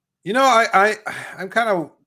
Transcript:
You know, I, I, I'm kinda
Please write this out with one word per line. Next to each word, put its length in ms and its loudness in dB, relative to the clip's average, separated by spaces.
You 100 -6
know, 100 2
I, 300 4
I, 220 4
I'm 120 -10
kinda 420 -2